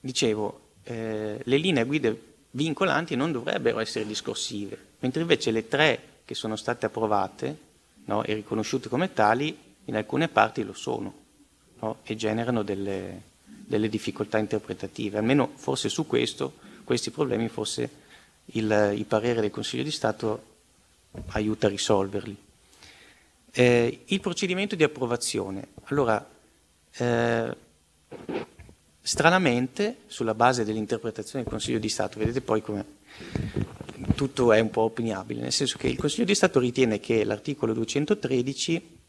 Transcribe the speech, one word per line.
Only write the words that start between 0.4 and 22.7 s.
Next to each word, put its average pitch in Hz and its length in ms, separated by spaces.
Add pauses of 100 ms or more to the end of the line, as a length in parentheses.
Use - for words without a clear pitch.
eh, 110 580
le 131 180
linee 156 260
guida 131 280 (380)
vincolanti 156 640
non 143 160
dovrebbero 117 480
essere 110 260
discorsive, 104 720 (220)
mentre 127 220
invece 165 320
le 110 160
tre 143 340 (220)
che - 100
sono 110 220
state 117 300
approvate, 107 720 (500)
no, 104 180
e 107 100
riconosciute 110 540
come 175 240
tali, 123 440 (280)
in 123 100
alcune 131 320
parti 107 380
lo - 80
sono, 101 420 (640)
no, 110 240
e 110 140
generano 110 480
delle, 95 580 (240)
delle - 420
difficoltà 107 500
interpretative. 104 800
Almeno 123 360
forse - 340
su 160 160
questo, - 500 (280)
questi 120 300
problemi, 120 340
forse 113 420 (580)
il, 107 500
il 110 80
parere 113 360
del 104 120
Consiglio 123 320
di 151 80
Stato 110 540 (840)
aiuta 107 400
a - 20
risolverli. 98 680 (1160)